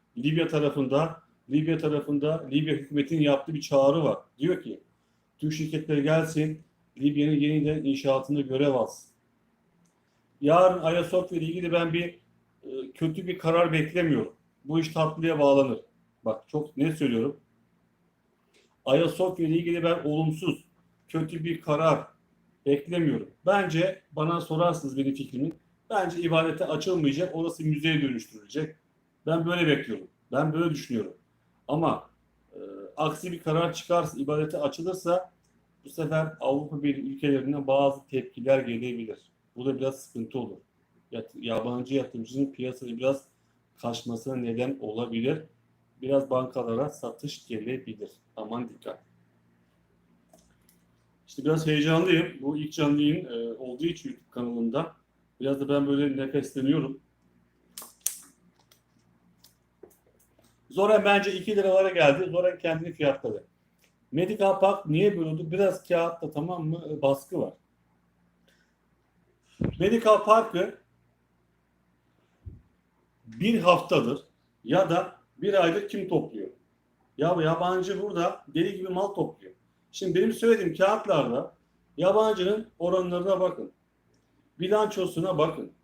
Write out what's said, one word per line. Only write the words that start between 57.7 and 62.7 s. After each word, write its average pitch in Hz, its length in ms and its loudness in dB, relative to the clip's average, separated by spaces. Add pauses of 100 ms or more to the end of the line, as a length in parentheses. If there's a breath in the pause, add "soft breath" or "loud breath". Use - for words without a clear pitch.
Zoran 196 360 4
bence 196 280 4
iki 185 220 -4
liralara 190 340 4
geldi. 170 420 4
Zoran 180 260 2
kendini 165 360 -4